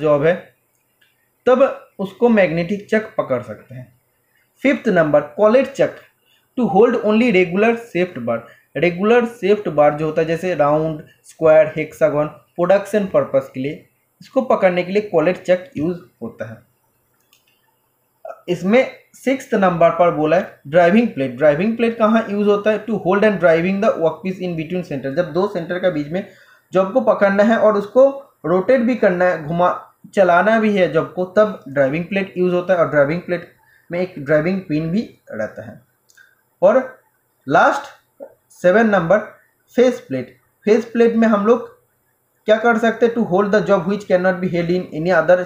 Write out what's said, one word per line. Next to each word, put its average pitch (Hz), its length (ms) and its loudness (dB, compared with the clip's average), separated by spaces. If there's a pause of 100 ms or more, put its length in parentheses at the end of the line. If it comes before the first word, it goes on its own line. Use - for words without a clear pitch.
job 147 240 2
है 165 100 2 (1120)
तब 254 160 4 (360)
उसको 202 300 -2
मैग्नेटिक 185 640 0
चक 214 260 -2
पकड़ 131 260 -2
सकते 110 320 -18
हैं। 127 120 -18 (760)
फिफ्थ 254 260 0
नंबर, 156 320 2
कॉलेट 220 520 0
चक, - 240 -2 (640)
to 233 100 0
hold 226 340 2
only 220 320 2
regular 185 400 2 (140)
shaped 175 360 -6
bar। 117 140 -4 (380)
Regular 196 500 0
shaped 208 440 -2
bar 147 240 2
जो 156 120 -6
होता 156 160 -2
है 160 60 -4
जैसे 170 260 -4
round, 156 480 -2 (220)
square, 156 520 4
hexagon, 151 500 -2
production 196 800 -2
purpose 156 480 -2
के 135 60 -8
लिए, 151 240 -8 (360)
इसको - 240 -4
पकड़ने 185 380 0
के 180 100 -8
लिए 208 120 0
कॉलेट 175 380 -2
चक 180 340 -2
यूज़ 170 220 -4 (240)
होता 113 280 -12
है। - 180 -20 (1800)
इसमें 190 420 0 (240)
sixth 262 400 -6
नंबर 170 360 2
पर 175 200 2
बोला 156 260 0
है - 320 -6
driving 180 400 4
plate। 127 280 -6
Driving 156 400 0
plate 226 220 -2
कहाँ 220 320 2
यूज़ 202 180 -2
होता 208 220 0
है? 208 160 -2
To 214 120 -4
hold 196 260 0
and 208 140 2
driving 175 420 2
the 214 160 0
workpiece 165 440 -4
in 175 160 -6
between 170 280 -6
center, 135 320 -8
जब 147 160 -2
दो 185 160 0
center 175 300 -8
के 185 120 0
बीच 147 180 -4
में 185 180 -6 (460)
जॉब 190 200 0
को 254 100 0
पकड़ना 208 400 2
है 226 160 4
और 208 180 2
उसको 247 320 2 (380)
rotate 185 340 2
भी 233 160 0
करना 180 280 2
है, 165 200 -2
घुमा, 170 240 0 (460)
चलाना 190 460 4
भी 208 160 2
है 175 160 2
job 156 200 -2
को, 180 140 -4
तब 208 420 0
driving 139 360 0
plate 190 320 -6
use 180 180 0
होता 180 200 0
है 170 60 2
और 147 100 0
driving 147 320 0
plate 175 260 -8 (420)
में 170 100 -6
एक 180 180 -6
driving 151 420 -2
pin 160 300 -6
भी 208 180 -4 (240)
रहता 107 300 -8
है। 110 180 -20 (840)
और 226 200 4 (640)
last - 800 -2 (300)
seven 185 340 2
number, 185 300 2 (580)
face 247 240 2
plate। 127 360 -10 (300)
face 226 200 2
plate 233 300 0
में 226 120 2
हम 202 180 0
लोग 240 220 0 (800)
क्या 214 100 4
कर 233 200 0
सकते 226 280 -2
हैं? 226 80 -6
To 226 120 -2
hold 190 280 0
the 202 100 0
job 180 240 0
which 202 180 -6
cannot 180 340 0
be 175 140 -4
held 170 180 -2
in 180 220 -4
any 170 220 -2
other 175 300 2